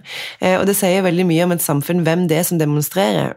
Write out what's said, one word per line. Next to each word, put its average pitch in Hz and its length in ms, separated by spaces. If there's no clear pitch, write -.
Eh, 185 220
og 196 100
det 202 80
sier 190 240
veldig 185 240
mye 170 220
om 175 80
et - 80
samfunn, 165 420
hvem 170 240
det 156 80
er 180 80
som 170 160
demonstrerer. 147 760